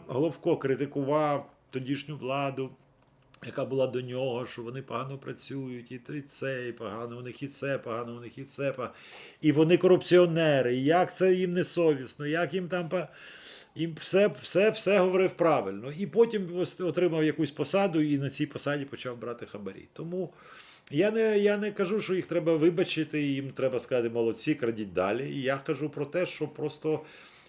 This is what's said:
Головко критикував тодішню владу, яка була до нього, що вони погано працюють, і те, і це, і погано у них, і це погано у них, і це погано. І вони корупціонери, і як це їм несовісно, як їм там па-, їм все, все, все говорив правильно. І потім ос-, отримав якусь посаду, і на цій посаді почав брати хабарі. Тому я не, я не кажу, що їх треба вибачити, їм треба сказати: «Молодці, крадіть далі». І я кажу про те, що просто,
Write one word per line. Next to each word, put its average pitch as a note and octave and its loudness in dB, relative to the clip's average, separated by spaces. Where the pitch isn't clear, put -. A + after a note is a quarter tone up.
Головко D3 0
критикував C#3 -2
тодішню C#3 -8
владу, C3 -4
яка B2+ -4
була C3 0
до B2+ -4
нього, B2+ -4
що A#2 -12
вони B2 -10
погано C3 -8
працюють, B2+ -10
і C3 -12
те, C#3+ -12
і C#3+ -8
це, C3+ -8
і A#2+ -6
погано A#2 -10
у B2 -14
них, B2 -12
і C#3 -8
це C#3 -6
погано A#2 -8
у - -14
них, A#2 -16
і C#3 -14
це C3+ -4
погано. A#2+ -8
І D3+ 6
вони D#3+ 6
корупціонери, E3 6
і C3 -2
як E3+ 4
це F#3 4
їм F#3 2
несовісно, D3+ 0
як D#3+ 0
їм F#3 -4
там E3+ -4
па-, E3 -2
їм D#3+ -4
все, G3 4
все, G3+ 2
все G#3 2
говорив F#3 4
правильно. A#2+ 2
І E3+ -6
потім G3+ 2
ос-, F3+ -4
отримав E3 2
якусь D3 2
посаду, E3 2
і D3 2
на C#3 -2
цій D3 -2
посаді C#3+ -4
почав B2 -8
брати A#2 -10
хабарі. G2 -12
Тому E3+ -6
я F3+ 2
не, A3 4
я G3+ 4
не G#3 -4
кажу, G3 0
що F3+ -2
їх F#3 -2
треба E3 2
вибачити, D#3 2
їм C3+ -2
треба B2+ 0
сказати: A#2 0
«Молодці, A#2 0
крадіть A2+ -4
далі». G#2+ 0
І C#3+ -6
я C3 0
кажу C#3+ -4
про C#3+ -6
те, E3+ -2
що - -6
просто, D3+ -4